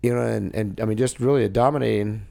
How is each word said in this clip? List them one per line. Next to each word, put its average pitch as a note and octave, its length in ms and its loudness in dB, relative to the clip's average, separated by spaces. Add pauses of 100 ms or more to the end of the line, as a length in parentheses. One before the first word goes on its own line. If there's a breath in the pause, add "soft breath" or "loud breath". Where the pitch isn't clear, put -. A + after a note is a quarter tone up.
you A#2+ 120 2
know, A#2+ 60 0
and, A2 340 -2
and, G2+ 260 -4
I A2+ 40 0
mean, A2 140 0
just B2 220 0
really C3 220 2
a G2+ 60 2
dominating A2 840 0